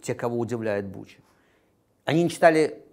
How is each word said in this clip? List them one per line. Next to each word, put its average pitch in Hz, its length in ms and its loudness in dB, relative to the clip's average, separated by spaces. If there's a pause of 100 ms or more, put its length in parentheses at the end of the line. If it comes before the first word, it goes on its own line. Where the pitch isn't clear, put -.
те, 123 120 -6
кого 120 240 -4
удивляет 110 480 -4
Буча. 55 340 -16 (840)
Они 160 200 2
не 165 40 0
читали, 156 540 4 (100)